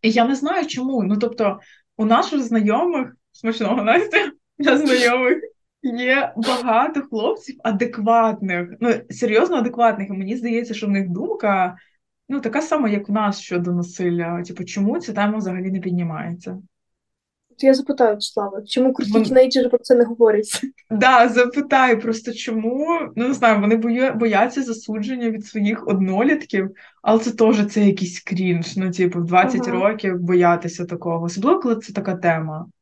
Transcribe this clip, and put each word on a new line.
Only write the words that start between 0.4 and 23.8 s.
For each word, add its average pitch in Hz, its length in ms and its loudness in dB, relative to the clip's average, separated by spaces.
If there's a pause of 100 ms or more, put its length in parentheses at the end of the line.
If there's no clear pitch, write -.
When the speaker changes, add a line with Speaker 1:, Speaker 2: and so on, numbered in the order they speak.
Speaker 1:
чому. 254 380 -4
Ну, 202 140 0
тобто, 226 420 -2 (380)
у 220 80 0
наших 269 380 2
знайомих, 233 720 0 (160)
смачного, 226 520 -2
Настя, 339 480 2 (120)
<laughs> - 160 -20
для 277 180 4
знайомих, 254 600 2 (460)
є 254 540 0
багато 247 640 0
хлопців 262 640 -6
адекватних, 214 1040 0 (100)
ну, 233 140 2 (160)
серйозно 247 480 0
адекватних, 220 520 0
і 196 40 -8
мені 196 240 -6
здається, 233 360 -4
що 208 140 -6
в - 20 -2
них 196 200 0
думка, 196 680 -2 (520)
ну, 277 100 -4
така 233 220 -4
сама, 302 280 0
як 202 200 -2
в - 20 -2
нас 202 280 0
щодо 175 320 -4
насилля. 175 720 -2
Типу, 180 200 -12
чому 208 360 -2
ця 240 140 -10
тема 208 240 0
взагалі 185 340 -4
не 190 80 -4
піднімається? 175 800 -6 (1000)
Speaker 2:
Я 269 140 6
запитаю, 240 480 0
Слава, 202 460 -6
чому 262 260 0
круті 202 180 -4
Speaker 1:
Вон- 220 120 4
Speaker 2:
тінейджери 254 460 4
про 247 80 2
це 247 180 2
не 240 80 6
говорять? 220 580 2 (300)
Speaker 1:
Да, 240 380 6
запитаю 247 680 2
просто, 226 340 -6
чому, 254 680 -2 (160)
ну, 240 120 -2
не 269 60 0
знаю, 220 280 4
вони 214 140 4
бою-, 240 400 0